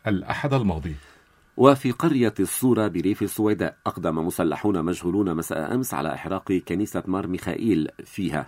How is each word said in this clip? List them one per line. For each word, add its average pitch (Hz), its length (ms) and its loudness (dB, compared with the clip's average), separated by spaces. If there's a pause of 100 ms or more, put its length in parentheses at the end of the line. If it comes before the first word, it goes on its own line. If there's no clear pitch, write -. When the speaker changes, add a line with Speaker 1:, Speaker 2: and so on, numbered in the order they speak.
Speaker 1:
الأحد 107 460 -2
الماضي. 85 420 0 (640)
Speaker 2:
وفي 135 340 6
قرية 127 480 2
الصورة 110 480 2
بريف 92 340 0
السويداء، 101 540 0 (100)
أقدم 85 300 -2 (100)
مسلحون 87 600 0
مجهولون 90 500 0
مساء 80 400 -4
أمس 131 180 -2
على 76 200 -2
إحراق 95 400 -4
كنيسة 92 540 -2
مار 92 200 -2
ميخائيل 90 640 0 (160)
فيها، 78 420 -4